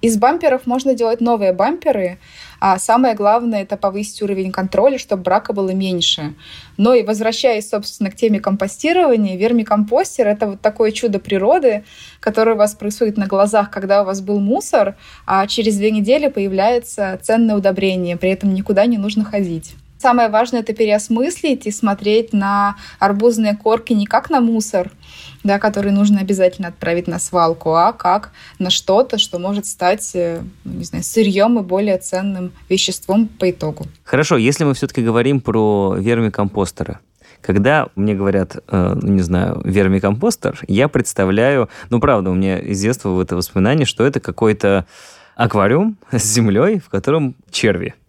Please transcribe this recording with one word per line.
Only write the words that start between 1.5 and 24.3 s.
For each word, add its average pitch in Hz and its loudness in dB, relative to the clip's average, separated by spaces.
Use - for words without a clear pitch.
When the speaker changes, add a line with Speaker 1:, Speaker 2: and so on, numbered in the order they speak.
Speaker 1:
бамперы, 208 -2
а 190 2
самое 240 2
главное — 214 2
это 196 -6
повысить 202 -4
уровень 190 -4
контроля, 196 2
чтобы 196 -4
брака 202 0
было 196 -2
меньше. 180 -2
Но 226 4
и 240 4
возвращаясь, 220 0
собственно, 202 -4
к - -18
теме 214 2
компостирования, 208 0
вермикомпостер — 220 0
это 208 0
вот 202 -10
такое 214 0
чудо 214 -2
природы, 214 0
которое 220 0
у 214 -4
вас 208 2
происходит 208 -4
на 202 -2
глазах, 202 2
когда 196 0
у 196 0
вас 196 -4
был 202 -2
мусор, 208 0
а 190 0
через 214 0
две 208 0
недели 233 0
появляется 196 -2
ценное 226 2
удобрение, 185 0
при 185 0
этом 190 0
никуда 196 2
не 240 0
нужно 208 -2
ходить. 185 -6
Самое 240 2
важное — 233 0
это 220 -6
переосмыслить 233 -2
и 214 -6
смотреть 208 -2
на 202 0
арбузные 208 2
корки 226 0
не 208 0
как - -2